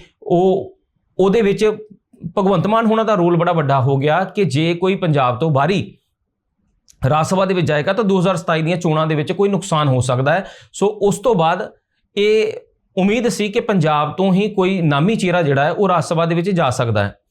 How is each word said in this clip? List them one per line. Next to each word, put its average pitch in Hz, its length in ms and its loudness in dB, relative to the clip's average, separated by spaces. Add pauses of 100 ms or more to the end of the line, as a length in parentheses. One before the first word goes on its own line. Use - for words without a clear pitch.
(220)
ਉਹ, 185 560 0 (420)
ਉਹਦੇ 196 220 2
ਵਿੱਚ 208 360 0 (600)
ਭਗਵੰਤ 190 300 0
ਮਾਨ 226 180 0
ਹੋਣਾ 220 180 2
ਦਾ 214 120 0
ਰੋਲ 175 220 2
ਬੜਾ 170 140 2
ਵੱਡਾ 139 300 0
ਹੋ 139 160 2
ਗਿਆ 151 260 2
ਕਿ 190 220 -2
ਜੇ 156 280 0
ਕੋਈ 185 220 0
ਪੰਜਾਬ 139 440 0
ਤੋਂ 160 120 0
ਬਾਹਰੀ 143 460 -2 (1120)
ਰਾਜ 151 160 2
ਸਭਾ 190 200 0
ਦੇ 185 80 -2
ਵਿੱਚ 175 140 0
ਜਾਏਗਾ 151 260 -2
ਤਾਂ 226 100 0
ਦੋ 190 160 2
ਹਜ਼ਾਰ 185 160 0
ਸਤਾਈ 165 260 -2
ਦੀਆਂ 170 160 -2
ਚੋਣਾਂ 160 300 0
ਦੇ 160 80 0
ਵਿੱਚ 147 160 -2
ਕੋਈ 202 180 0
ਨੁਕਸਾਨ 156 380 -2
ਹੋ 127 140 2
ਸਕਦਾ 135 320 0
ਹੈ। 190 120 -2 (280)
ਸੋ 190 140 0 (140)
ਉਸ 196 160 0
ਤੋਂ 233 180 0
ਬਾਅਦ 165 360 -2 (460)
ਇਹ 214 360 2 (440)
ਉਮੀਦ 208 300 0
ਸੀ 208 220 -2
ਕਿ 220 100 -2
ਪੰਜਾਬ 151 540 0
ਤੋਂ 190 200 0
ਹੀ 202 160 0
ਕੋਈ 190 320 -2
ਨਾਮੀ 156 340 2
ਚਿਹਰਾ 180 260 0
ਜਿਹੜਾ 139 220 0
ਹੈ 160 80 0
ਉਹ 202 160 0
ਰਾਜ 175 160 0
ਸਭਾ 165 220 -2
ਦੇ 165 100 -2
ਵਿੱਚ 170 140 -2
ਜਾ 170 200 0
ਸਕਦਾ 117 340 -2
ਹੈ। 98 120 -6 (160)